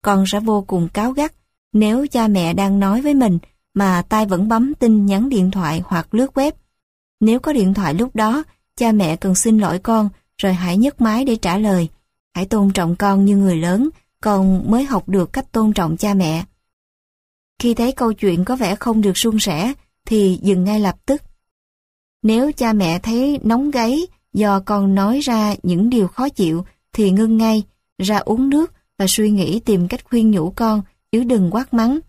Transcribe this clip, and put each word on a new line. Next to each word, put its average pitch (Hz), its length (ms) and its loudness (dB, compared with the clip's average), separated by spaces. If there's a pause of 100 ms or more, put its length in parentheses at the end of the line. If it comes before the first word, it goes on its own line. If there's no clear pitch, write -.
Con 196 240 2
sẽ 202 140 -2
vô 214 260 0
cùng 170 220 -2
cáu 220 240 -4
gắt 294 200 -2 (400)
nếu 214 340 2
cha 233 220 0
mẹ 175 260 0
đang 196 260 0
nói 196 220 0
với 294 120 0
mình 220 240 2 (360)
mà 185 340 0
tai 214 180 0
vẫn 196 220 0
bấm 240 260 0
tin 220 320 4
nhắn 202 220 0
điện 190 220 2
thoại 180 340 -2
hoặc 170 300 -4
lướt 254 200 0
web. 285 180 0 (680)
Nếu 226 200 2
có 311 120 -4
điện 196 220 2
thoại 180 200 -2
lúc 226 220 -4
đó, 226 260 0 (340)
cha 226 160 0
mẹ 175 240 0
cần 185 180 -2
xin 220 240 2
lỗi 185 200 0
con 214 300 0 (340)
rồi 196 120 0
hãy 180 220 -2
nhấc 262 240 0
máy 226 240 0
để 240 120 0
trả 190 220 -2
lời. 185 300 0 (460)
Hãy 180 120 -6
tôn 202 240 2
trọng 175 260 -2
con 196 280 2
như 202 120 4
người 196 200 2
lớn, 180 320 0 (320)
con 190 500 0
mới 240 140 2
học 254 240 -4
được 180 240 -2
cách - 200 -8
tôn 220 200 2
trọng 170 240 -2
cha 208 180 -2
mẹ. 165 300 0 (1120)
Khi 240 160 0
thấy 233 180 -2
câu 233 200 -2
chuyện 185 320 0
có 254 120 -2
vẻ 208 180 -2
không 220 260 -2
được 202 180 0
suôn 220 220 0
sẻ, 190 320 -4 (320)
thì 196 380 2
dừng 180 220 2
ngay 214 160 0
lập 196 160 -2 (100)
tức. 285 160 -2 (1000)
Nếu 233 300 2
cha 240 200 -2
mẹ 180 260 0
thấy 254 440 -2
nóng 247 280 0
gáy 269 360 -2 (260)
do 202 280 0
con 196 340 0
nói 202 260 0
ra 220 420 -2
những 180 280 0
điều 220 180 0
khó 254 200 -4
chịu, 170 360 -2 (280)
thì 208 180 0
ngưng 220 260 2
ngay, 220 260 2 (360)
ra 202 200 -2
uống 247 320 0
nước 302 220 0 (260)
và 196 100 0
suy 214 220 0
nghĩ 202 300 0
tìm 185 280 0
cách 247 160 -10
khuyên 226 260 2
nhủ 185 260 0
con, 220 260 0 (300)
chứ 233 120 0
đừng 220 300 0
quát 247 200 -4
mắng. 240 240 0 (100)